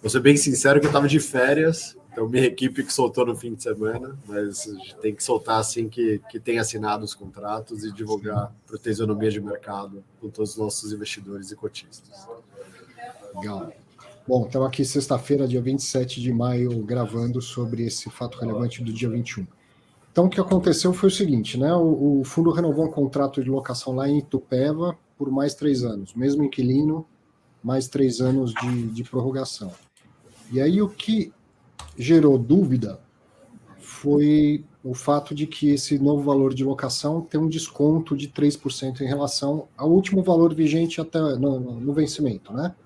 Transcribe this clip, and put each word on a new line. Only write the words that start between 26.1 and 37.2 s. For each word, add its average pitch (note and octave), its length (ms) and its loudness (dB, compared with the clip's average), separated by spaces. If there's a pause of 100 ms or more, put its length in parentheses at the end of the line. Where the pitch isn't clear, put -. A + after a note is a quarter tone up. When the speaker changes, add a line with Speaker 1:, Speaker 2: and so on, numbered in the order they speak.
Speaker 2:
mesmo C#3 280 0
inquilino, C#3+ 640 0 (560)
mais B2+ 240 -2
três C3 340 0
anos B2+ 340 2
de, B2 340 -2
de A2+ 160 -6
prorrogação. B2+ 680 -6 (800)
E B2+ 100 0
aí F3 220 4
o G3+ 60 2
que G#3+ 440 -2 (640)
gerou D3 400 6
dúvida B2 640 2 (800)
foi D3 840 4 (180)
o B2+ 100 -6
fato C#3+ 420 0
de D3 120 -4
que D3 240 0
esse C#3+ 280 2
novo C#3+ 240 2
valor C#3 300 4
de B2+ 120 -2
locação C#3 560 -2